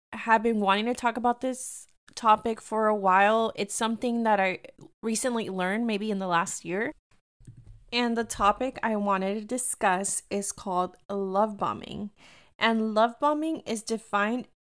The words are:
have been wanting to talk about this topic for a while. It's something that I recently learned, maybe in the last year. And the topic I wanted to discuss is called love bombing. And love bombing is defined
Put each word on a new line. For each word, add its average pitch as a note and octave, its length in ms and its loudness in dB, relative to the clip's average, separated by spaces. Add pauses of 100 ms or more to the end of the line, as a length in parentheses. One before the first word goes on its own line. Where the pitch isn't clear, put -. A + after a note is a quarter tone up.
(120)
have A3 320 2
been A#3 160 2
wanting G3+ 280 2
to B3 60 0
talk A#3 220 -2
about A#3+ 240 0
this - 480 -8 (260)
topic A3 460 2
for A3 280 0
a G#3+ 80 4
while. G3+ 600 4
It's - 180 -6
something A#3 500 -2
that G#3+ 180 4
I F#3 180 0 (420)
recently A3+ 480 -2
learned, F#3+ 380 -2
maybe G#3+ 240 -2
in G3 80 -2
the F#3+ 80 -4
last F3 380 0
year. G3+ 260 -4 (1040)
And A#3+ 240 0
the A3+ 80 0
topic A3+ 580 0
I A3 140 0
wanted G3 380 0
to G#3+ 100 -8
discuss G3+ 840 -2
is G3 220 -4
called F3+ 460 -4 (120)
love G3+ 480 0
bombing. G3 520 -6 (500)
And A3 340 2
love A#3 280 2
bombing D4+ 400 0
is A3 200 -6
defined A3 680 -2 (120)